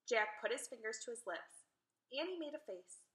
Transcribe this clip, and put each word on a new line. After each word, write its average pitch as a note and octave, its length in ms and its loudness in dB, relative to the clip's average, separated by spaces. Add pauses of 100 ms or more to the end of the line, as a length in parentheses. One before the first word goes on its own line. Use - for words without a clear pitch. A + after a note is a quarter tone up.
Jack A3 340 6
put G#3+ 100 4
his C4 160 0
fingers A3 380 -4
to B3 60 -4
his A#3 140 -4
lips. - 400 -6 (480)
Annie E4+ 260 0
made D4+ 180 -2
a D4 80 -8
face. - 500 -10